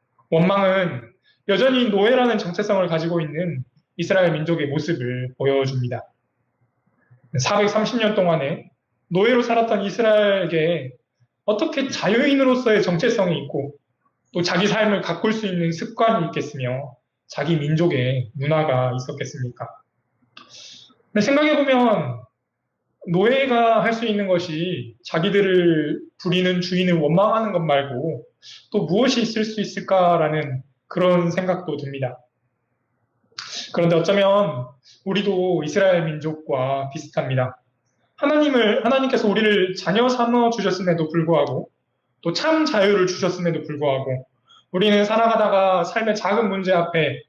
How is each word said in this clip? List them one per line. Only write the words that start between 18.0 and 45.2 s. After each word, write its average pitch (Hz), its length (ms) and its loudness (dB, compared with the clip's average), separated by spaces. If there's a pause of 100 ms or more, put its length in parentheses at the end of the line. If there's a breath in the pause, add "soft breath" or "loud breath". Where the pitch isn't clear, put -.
문화가 139 640 0
있었겠습니까? 127 720 -10 (1400 loud breath)
근데 208 140 0
생각해보면 254 1000 2 (840)
노예가 233 760 2
할 226 100 0
수 226 120 -4
있는 202 220 -2
것이 165 760 -4
자기들을 175 960 2 (220)
부리는 185 400 0
주인을 180 320 0
원망하는 196 580 2
것 175 80 -2
말고 139 640 -2 (480 loud breath)
또 196 140 -2
무엇이 240 360 2
있을 220 220 -4
수 214 180 -6
있을까라는 160 1040 0 (240)
그런 175 440 2
생각도 175 460 -4
듭니다. 139 420 -8 (1500 loud breath)
그런데 170 220 2
어쩌면 190 720 2 (380 soft breath)
우리도 185 580 0
이스라엘 180 420 2
민족과 139 880 -4
비슷합니다. 131 640 -4 (580)
하나님을, 277 680 2
하나님께서 254 420 2
우리를 196 480 2
자녀 226 320 0
삼아 240 440 2
주셨음에도 180 580 -2
불구하고 160 600 0 (520)
또 170 100 -2
참 311 340 0
자유를 202 420 2
주셨음에도 170 560 -4
불구하고 135 640 -4 (460 soft breath)
우리는 208 320 4
살아가다가 208 800 2